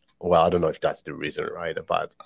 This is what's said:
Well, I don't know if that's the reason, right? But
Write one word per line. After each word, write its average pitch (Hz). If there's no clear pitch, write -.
Well, 87
I 87
don't 87
know 80
if 76
that's 73
the 76
reason, 76
right? 82
But 85